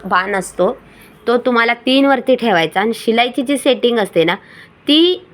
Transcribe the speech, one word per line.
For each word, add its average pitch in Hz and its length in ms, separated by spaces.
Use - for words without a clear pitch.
बाण 190 300
असतो 180 440
तो 233 100
तुम्हाला 240 380
तीनवरती 262 600
ठेवायचा 190 460
आणि 220 140
शिलाईची 240 480
जी 277 140
सेटिंग 240 420
असते 180 260
ना 170 100
ती 339 460